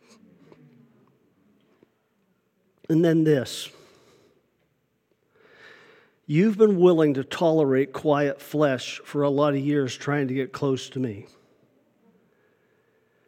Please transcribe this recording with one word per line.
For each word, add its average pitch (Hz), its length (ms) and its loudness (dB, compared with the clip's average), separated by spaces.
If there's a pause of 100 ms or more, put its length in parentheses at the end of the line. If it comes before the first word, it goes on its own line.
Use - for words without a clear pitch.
(2750)
And 165 160 2
then 165 220 2
this. 139 440 -2 (2500)
"You've 185 300 2
been 214 200 4
willing 165 360 6
to 131 100 -4
tolerate 139 680 0
quiet 143 480 -2
flesh 143 640 -2
for 143 180 -4
a 143 60 0
lot 143 240 2
of 139 60 -2
years 139 360 -2
trying 143 320 -4
to 127 60 -6
get 131 180 -6
close 135 380 -4
to 135 100 -10
me." 110 280 -8 (2000)